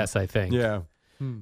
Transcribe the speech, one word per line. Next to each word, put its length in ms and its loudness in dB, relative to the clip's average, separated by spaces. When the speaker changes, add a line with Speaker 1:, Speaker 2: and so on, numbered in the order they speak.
Speaker 1:
them. 80 2
Speaker 2:
I 40 0
think. 280 0
Speaker 1:
Yeah. 260 2
Hmm. 240 -6